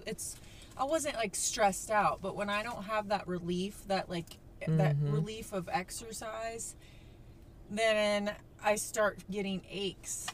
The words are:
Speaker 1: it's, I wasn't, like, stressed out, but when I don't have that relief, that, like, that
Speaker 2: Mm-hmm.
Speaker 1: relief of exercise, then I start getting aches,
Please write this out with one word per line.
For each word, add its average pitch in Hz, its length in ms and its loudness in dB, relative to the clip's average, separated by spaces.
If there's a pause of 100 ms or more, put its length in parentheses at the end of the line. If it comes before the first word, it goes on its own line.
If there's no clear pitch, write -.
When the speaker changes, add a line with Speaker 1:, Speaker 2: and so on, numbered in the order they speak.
Speaker 1:
it's, - 320 -6 (400)
I 277 80 0
wasn't, 294 300 2
like, 226 200 0
stressed - 560 4
out, 208 300 4
but 190 160 -2
when 202 120 -2
I 208 140 0
don't 233 200 -6
have 214 260 0
that 196 180 0
relief, 180 480 0 (120)
that, 190 220 0
like, 170 280 -6 (300)
that 156 280 6
Speaker 2:
Mm-hmm. 147 180 2
Speaker 1:
relief 220 400 -2
of 180 160 -2
exercise, 226 1040 -4 (960)
then 208 600 4 (320)
I 214 120 6
start 208 440 2 (100)
getting 196 400 -2
aches, - 640 -6